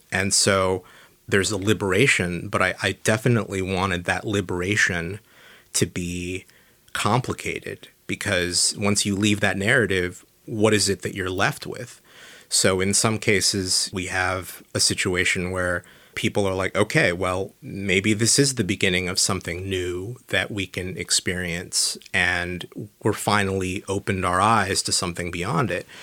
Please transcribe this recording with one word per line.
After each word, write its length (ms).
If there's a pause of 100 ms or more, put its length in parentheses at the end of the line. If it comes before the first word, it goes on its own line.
(120)
And 220
so 500 (440)
there's 240
a 60
liberation, 920
but 120
I, 220
I 80 (120)
definitely 600
wanted 420
that 200
liberation 920 (540)
to 140
be 580 (560)
complicated 840 (200)
because 720
once 280
you 100
leave 240
that 180
narrative, 680 (200)
what 280
is 160
it 140
that 120
you're 140
left 380
with? 340 (480)
So 300
in 140
some 260
cases, 720
we 140
have 560 (100)
a 60
situation 720
where 320 (320)
people 320
are 80
like, 200
"Okay, 360
well, 500
maybe 520
this 260
is 160
the 80
beginning 460
of 100
something 500
new 460 (140)
that 200
we 160
can 320
experience, 1000 (160)
and 520 (380)
we're 100
finally 720
opened 380
our 160
eyes 420
to 80
something 380
beyond 400
it." 160 (180)